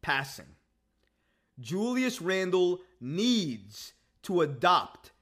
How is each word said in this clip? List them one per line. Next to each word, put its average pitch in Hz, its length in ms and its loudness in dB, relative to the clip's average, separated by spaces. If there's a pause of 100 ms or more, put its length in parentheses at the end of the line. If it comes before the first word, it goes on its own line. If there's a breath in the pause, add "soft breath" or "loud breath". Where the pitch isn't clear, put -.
Passing. 139 540 -4 (1040)
Julius 233 600 -2
Randle 180 600 2 (180 loud breath)
needs 143 920 -2 (300)
to 180 180 0
adopt 147 720 0 (100)